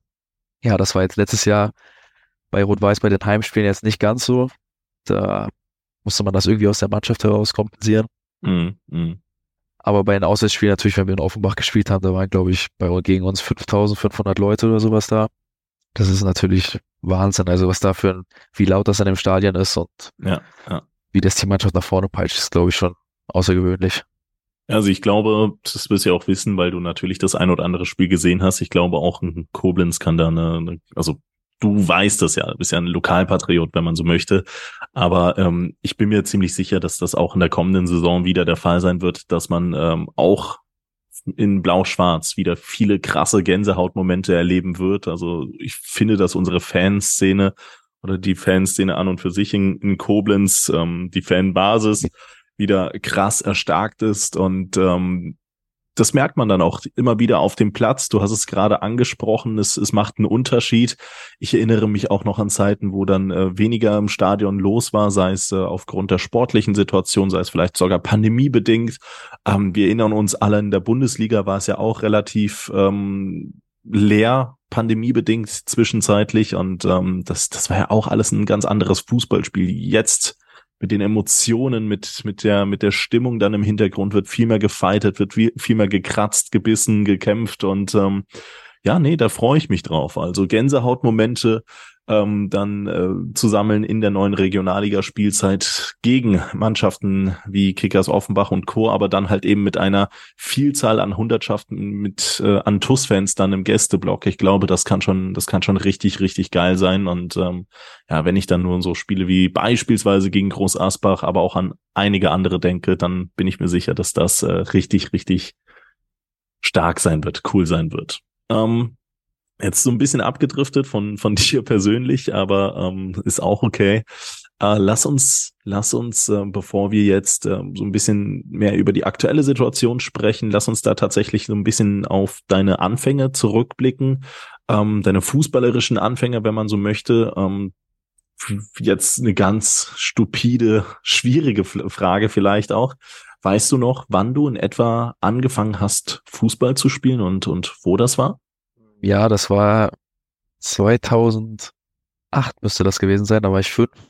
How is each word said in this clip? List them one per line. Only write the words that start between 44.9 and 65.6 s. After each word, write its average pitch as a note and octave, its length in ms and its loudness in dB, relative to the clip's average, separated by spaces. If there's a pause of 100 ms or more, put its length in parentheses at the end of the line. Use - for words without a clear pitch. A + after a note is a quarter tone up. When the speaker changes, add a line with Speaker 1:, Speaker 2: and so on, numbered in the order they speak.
Speaker 2:
Also E2+ 420 -6 (100)
ich - 160 -12
finde, - 420 0
dass G2 180 2
unsere F2+ 260 0
Fanszene G2 960 0 (480)
oder F#2+ 140 -4
die F#2 200 -2
Fanszene F#2+ 600 0
an F#2+ 120 -2
und F2+ 120 -4
für F#2+ 100 -2
sich G2 220 -2
in, G2 280 0
in G2 180 -2
Koblenz, G2+ 760 2
ähm, E2+ 380 -4
die F#2 100 -2
Fanbasis F#2+ 840 2 (480)
wieder G2 340 0 (120)
krass G2 400 0
erstarkt G2 580 -2
ist G#2+ 360 -2
und, F#2+ 420 -2
ähm, F2+ 580 0 (600)
das - 180 2
merkt C#3+ 220 2
man A#2 120 0
dann F#2 140 4
auch E2+ 180 0 (140)
immer A#2+ 240 2
wieder A#2 220 4
auf - 160 0
dem G#2 160 0
Platz. A#2+ 360 -2
Du G2+ 140 2
hast G2+ 80 0
es A2 160 -4
gerade G#2 340 0
angesprochen, A2 800 -2
es, - 180 -2
es - 160 -2
macht G2+ 260 0
einen - 80 2
Unterschied. A#2+ 720 2 (440)
Ich - 120 -6
erinnere A2 360 2
mich G#2 220 -2
auch G2+ 140 0
noch G2+ 140 -2
an G2+ 100 -2
Zeiten, G2+ 440 0
wo G2 120 -2
dann, F#2+ 260 0
äh, F#2 280 -2
weniger G#2+ 400 2
im G#2 100 0
Stadion G2+ 500 0
los G2+ 340 0
war, G#2+ 180 2
sei F#2+ 220 2
es, F#2+ 200 -4
äh, G2 40 -2
aufgrund F#2+ 540 -4